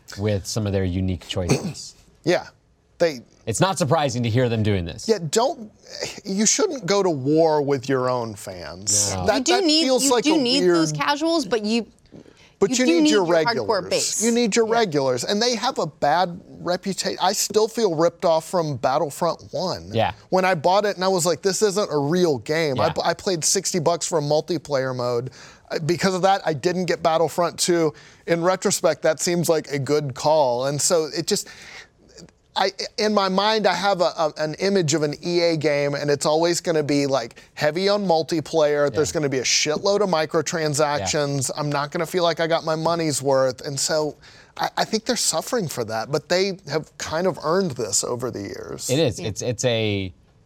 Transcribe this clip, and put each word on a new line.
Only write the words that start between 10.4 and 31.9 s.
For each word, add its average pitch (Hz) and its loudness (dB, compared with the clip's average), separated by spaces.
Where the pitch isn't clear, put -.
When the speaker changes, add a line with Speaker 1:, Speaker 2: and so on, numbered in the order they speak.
Speaker 3:
those 175 4
Speaker 2:
weird 151 -2
Speaker 3:
casuals, 294 0
but 214 -2
you, 220 0
Speaker 2:
But 202 2
Speaker 3:
you 247 0
Speaker 2:
you 247 2
Speaker 3:
do 330 6
Speaker 2:
need 339 4
Speaker 3:
need 302 4
Speaker 2:
your 202 4
Speaker 3:
your 165 4
hardcore - -2
Speaker 2:
regulars. 214 0
Speaker 3:
base. 190 -2
Speaker 2:
You 233 2
need 233 0
your 226 4
Speaker 3:
Yeah. 220 0
Speaker 2:
regulars. 143 0
And 208 0
they 240 0
have 247 -4
a 196 -2
bad 170 0
reputation. 180 -4
I 185 2
still 214 0
feel 214 0
ripped 170 0
off 160 2
from 156 -2
Battlefront 143 -2
one. 120 -6
Speaker 1:
Yeah. 104 2
Speaker 2:
When 185 4
I 185 4
bought 180 4
it 202 -2
and 180 -4
I 190 2
was 185 0
like, 165 0
"This 190 -2
isn't 202 2
a 151 0
real 156 2
game." 151 -2
I 160 2
Speaker 1:
Yeah. 160 -2
Speaker 2:
bu-, - -4
I 170 2
played 175 -4
sixty - -2
bucks 165 0
for 170 0
a 147 0
multiplayer 147 0
mode. 123 -2
Uh, - -4
because 175 0
of 175 -2
that, 196 4
I 160 0
didn't 175 -2
get 165 0
Battlefront 165 2
two. 165 2
In 170 0
retrospect, 180 0
that 165 0
seems 175 0
like 160 0
a 143 -2
good 139 -2
call. 135 2
And 143 -2
so 165 2
it 165 -4
just, 202 -2